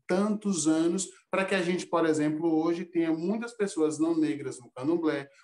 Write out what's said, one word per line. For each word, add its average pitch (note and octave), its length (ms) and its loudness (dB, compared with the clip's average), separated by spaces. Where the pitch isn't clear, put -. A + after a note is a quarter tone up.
tantos G3 600 0
anos, E3+ 420 2
para F#3+ 140 0
que G3 100 -2
a F#3 80 2
gente, F3 240 -2
por E3 200 0
exemplo, D#3 560 2
hoje E3+ 220 -2
tenha E3 280 0
muitas G3+ 400 -2
pessoas D#3 460 -2
não E3 180 0
negras C#3 420 -2
no - 120 -20
candomblé, D3 580 -2